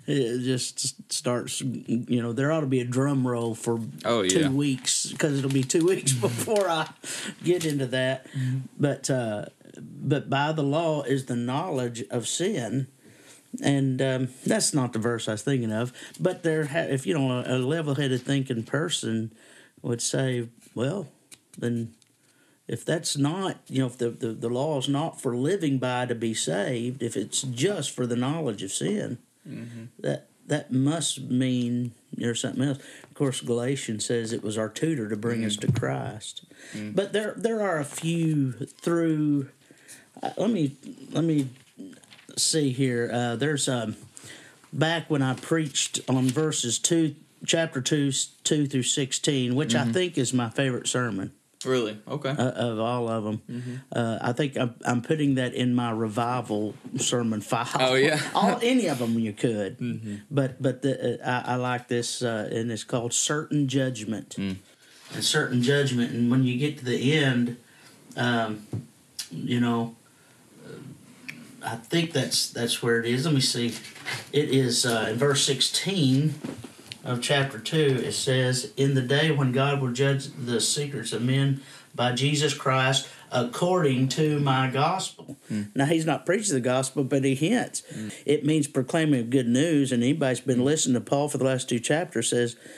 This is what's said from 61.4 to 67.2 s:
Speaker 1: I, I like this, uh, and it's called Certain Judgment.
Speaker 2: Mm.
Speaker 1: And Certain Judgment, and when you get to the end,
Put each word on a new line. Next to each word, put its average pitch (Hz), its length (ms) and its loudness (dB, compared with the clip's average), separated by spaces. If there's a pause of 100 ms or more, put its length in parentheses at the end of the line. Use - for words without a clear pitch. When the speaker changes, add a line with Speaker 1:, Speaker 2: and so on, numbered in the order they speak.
Speaker 1:
I, 123 80 0
I - 20 0
like 123 320 -2
this, 120 340 -2
uh, 113 300 -2
and 117 180 -2
it's 107 140 -6
called 120 300 -2
Certain 151 520 0
Judgment. 123 720 -2
Speaker 2:
Mm. 95 180 -4 (580)
Speaker 1:
And 110 100 -4
Certain 127 380 2
Judgment, 123 500 2
and 120 180 2
when 131 140 4
you 123 140 0
get 147 200 -2
to 127 60 -14
the 127 300 2
end, 120 420 2 (640)